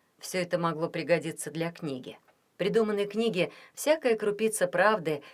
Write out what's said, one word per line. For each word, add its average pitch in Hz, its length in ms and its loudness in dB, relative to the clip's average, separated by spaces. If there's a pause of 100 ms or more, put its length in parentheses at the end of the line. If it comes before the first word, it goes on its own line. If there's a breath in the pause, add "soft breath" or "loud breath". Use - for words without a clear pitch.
(180)
Всё - 200 -6
это 175 200 -2
могло 165 300 0
пригодиться 160 640 -2
для 165 200 -4
книги. 135 480 -8 (400)
В - 0 -
придуманной 202 480 2
книге 202 460 0 (200 loud breath)
всякая 277 440 2
крупица 208 500 0
правды — 175 560 2 (120 loud breath)